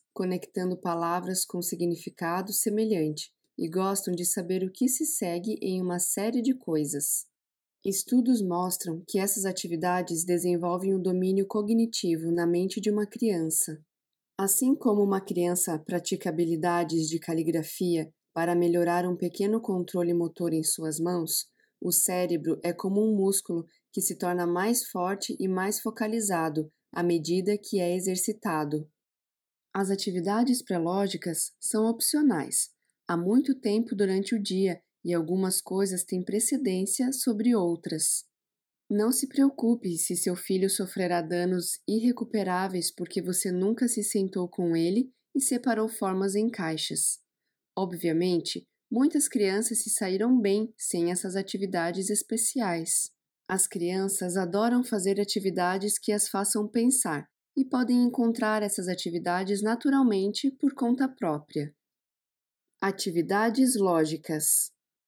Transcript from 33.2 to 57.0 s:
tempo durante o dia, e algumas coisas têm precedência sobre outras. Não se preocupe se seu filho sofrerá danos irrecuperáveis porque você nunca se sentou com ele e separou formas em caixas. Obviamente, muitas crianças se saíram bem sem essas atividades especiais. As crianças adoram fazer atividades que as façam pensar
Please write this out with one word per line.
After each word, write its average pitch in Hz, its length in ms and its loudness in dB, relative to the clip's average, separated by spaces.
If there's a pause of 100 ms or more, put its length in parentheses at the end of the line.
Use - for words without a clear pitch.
tempo 220 400 0
durante 196 400 2
o 214 60 0
dia, 190 400 0 (200)
e 175 120 -2
algumas 185 480 0
coisas 190 420 -2
têm 180 180 -2
precedência 208 920 0
sobre 233 420 2
outras. 170 720 -2 (640)
Não 214 220 2
se 269 140 -2
preocupe 233 720 2
se - 200 -2
seu 180 180 0
filho 190 340 0
sofrerá 185 520 0
danos 175 680 -2
irrecuperáveis 196 1040 0
porque 180 280 -6
você 180 280 -2
nunca 196 380 2
se 226 160 -2
sentou 190 460 -2
com 170 260 0
ele 190 340 2 (240)
e 285 60 -2
separou 240 480 0
formas 196 480 -2
em 214 140 2
caixas. 160 720 -4 (580)
Obviamente, 175 920 0 (240)
muitas 277 380 2
crianças 208 540 0
se - 60 -6
saíram 208 480 2
bem 214 400 2
sem 175 340 0
essas 185 260 -4
atividades 185 720 -2
especiais. 208 1000 -2 (380)
As 190 180 0
crianças 185 680 -2
adoram 208 480 2
fazer 196 380 0
atividades 190 760 0
que - 140 -2
as 208 160 0
façam 208 400 -2
pensar 220 580 0 (300)